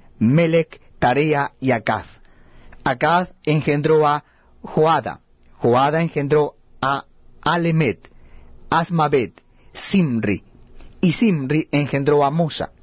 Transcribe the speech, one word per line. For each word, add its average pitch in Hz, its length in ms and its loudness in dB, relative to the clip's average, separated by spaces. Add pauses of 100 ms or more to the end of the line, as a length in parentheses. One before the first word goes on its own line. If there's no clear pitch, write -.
(180)
Melec, 160 640 0 (180)
Tarea 143 600 0
y 131 120 0
Acaz. 107 340 -4 (800)
Acaz 156 580 0
engendró 151 640 0
a 147 180 -2 (380)
Joada, 156 580 -2 (340)
Joada 139 480 2
engendró 147 540 -2 (240)
a 135 240 -4 (360)
Alemet, 160 720 0 (600)
Asmavet, 147 720 0 (320)
Simri, 117 720 -2 (560)
y 175 120 2
Simri 156 580 -2
engendró 143 540 0
a 139 60 2
Mosa. 160 420 -4 (100)